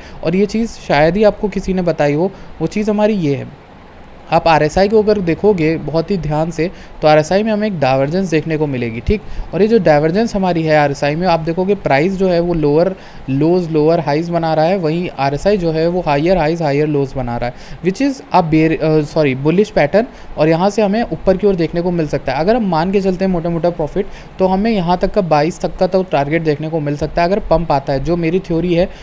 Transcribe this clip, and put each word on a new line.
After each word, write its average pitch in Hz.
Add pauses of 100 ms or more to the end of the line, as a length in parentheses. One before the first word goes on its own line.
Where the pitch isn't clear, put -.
(240)
और 165
ये 202
चीज़ 220
शायद 160
ही 220
आपको 202
किसी 185
ने 185
बताई 156
हो। 165 (300)
वो 160
चीज़ 208
हमारी 214
ये 156
है, 120 (720)
आप 165
आरएसआई 160
को 214
अगर 208
देखोगे 165
बहुत 151
ही 196
ध्यान 156
से 165 (300)
तो 156
आरएसआई 156
में 220
हमें 208
एक 190
divergence 139
देखने 156
को 151
मिलेगी, 120
ठीक। 202 (320)
और 165
ये 214
जो 226
divergence 165
हमारी 180
है 156
आरएसआई 147
में, 180
आप 165
देखोगे 180
price 170
जो 185
है 170
वो 175
lower 165 (340)
lows, 160
lower 160
highs 160
बना 165
रहा 156
है, 190
वहीं 170 (100)
आरएसआई 143
जो 170
है 160
वो 175
higher 160
highs, 165
higher 147
lows 139
बना 123
रहा 120
है, 127 (300)
which 185
is 269 (140)
a 180
bear, 160
अ, 156
sorry, 147
bullish 165
pattern। 190 (320)
और 151
यहाँ 170
से 214
हमें 208
ऊपर 190
की 208
ओर 190
देखने 170
को 180
मिल 170
सकता 143
है। 131
अगर 190
हम 233
मान 175
के 196
चलते 190
हैं 190
मोटा 170
मोटा 170
profit, 170 (340)
तो 185
हमें 196
यहाँ 180
तक -
का 214
बाईस 160
तक 175
का 185
तो 185
target 156
देखने 156
को 160
मिल 147
सकता 156
है 170
अगर 202
pump 165
आता 139
है। 135
जो 160
मेरी 170
theory 175
है 175 (140)